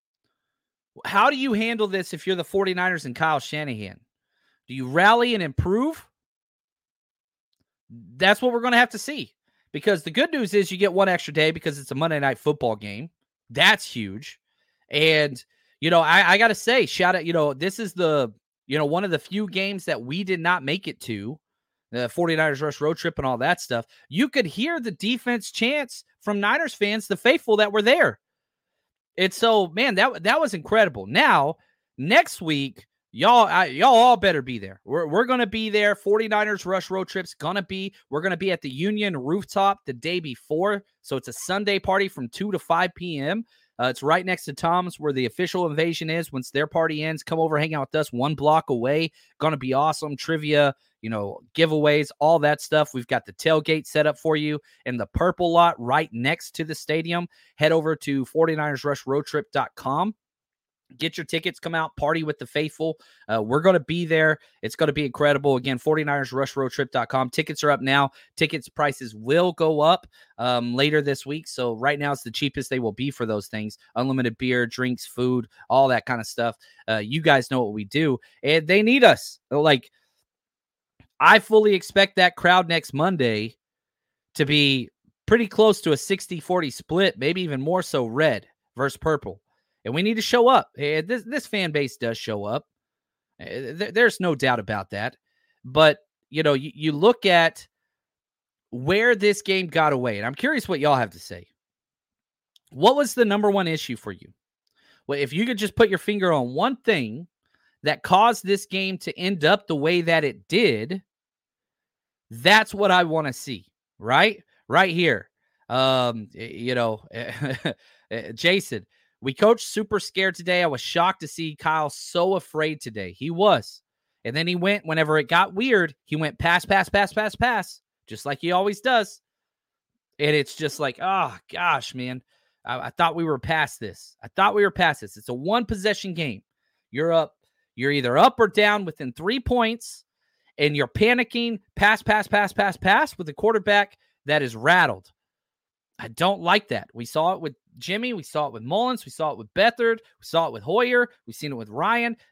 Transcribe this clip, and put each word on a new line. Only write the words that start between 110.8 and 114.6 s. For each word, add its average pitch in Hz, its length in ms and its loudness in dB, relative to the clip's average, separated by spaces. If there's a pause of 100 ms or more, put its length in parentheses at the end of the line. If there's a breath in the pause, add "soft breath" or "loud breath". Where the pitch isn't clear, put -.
that's 180 420 4
what 196 200 2
I 180 100 6
wanna 156 300 -2
see, 120 340 -14 (320)
right? 151 460 0 (240)